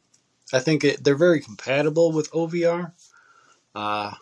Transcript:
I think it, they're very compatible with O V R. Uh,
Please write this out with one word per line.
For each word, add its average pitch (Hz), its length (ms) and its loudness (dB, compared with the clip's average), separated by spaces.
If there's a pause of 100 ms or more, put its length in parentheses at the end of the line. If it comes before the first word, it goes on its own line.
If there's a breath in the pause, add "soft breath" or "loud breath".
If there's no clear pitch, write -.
(520)
I 131 60 2
think 156 260 0
it, 139 180 0
they're 143 140 2
very 170 240 4
compatible 151 720 0
with 156 220 -2
O 165 120 -2
V 170 200 -2
R. 175 260 -2 (800 soft breath)
Uh, 104 480 -6